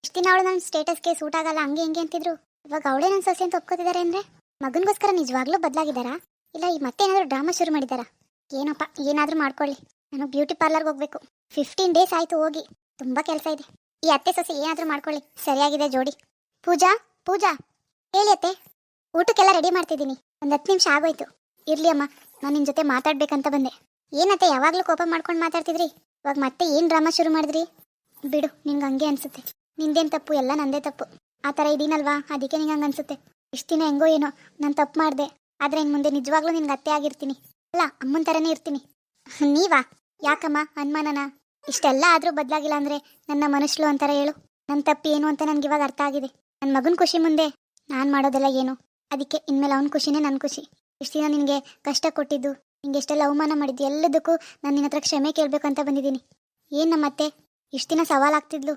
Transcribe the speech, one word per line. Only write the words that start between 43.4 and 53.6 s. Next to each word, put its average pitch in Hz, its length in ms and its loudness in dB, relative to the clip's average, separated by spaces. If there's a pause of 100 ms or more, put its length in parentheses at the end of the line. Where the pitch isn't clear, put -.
ಮನುಷ್ಯಳು 294 420 0
ಅಂತಾರ 285 220 2
ಹೇಳು? 285 220 0 (360)
ನನ್ 285 140 -2
ತಪ್ಪು 302 260 0
ಏನು 294 200 2
ಅಂತ 302 180 0
ನನ್ಗೆ 294 220 0
ಇವಾಗ 294 160 0
ಅರ್ಥ 269 160 -6
ಆಗಿದೆ. 277 280 -2 (340)
ನನ್ 277 120 0
ಮಗನ್ 285 220 2
ಖುಷಿ 339 220 2
ಮುಂದೆ 320 280 4 (440)
ನಾನ್ 277 220 0
ಮಾಡೋದೆಲ್ಲ 269 360 2 (120)
ಏನು? 262 140 -2 (360)
ಅದಕ್ಕೆ 285 280 -4 (100)
ಇನ್ಮೇಲೆ 277 260 2
ಅವ್ನ್ 285 160 0
ಖುಷಿನೇ 302 300 0
ನನ್ 277 200 0
ಖುಷಿ. - 220 -6 (380)
ಇಷ್ಟ್ 269 140 -12
ದಿನ 302 140 0
ನಿನ್ಗೆ 285 280 0 (300)
ಕಷ್ಟ 285 240 -2
ಕೊಟ್ಟಿದ್ದು, 285 420 -4
ನಿಂಗೆ - 460 -8
ಎಷ್ಟೆಲ್ಲ 294 280 -2
ಅವಮಾನ 294 280 0
ಮಾಡಿದ್ದು, 277 300 -2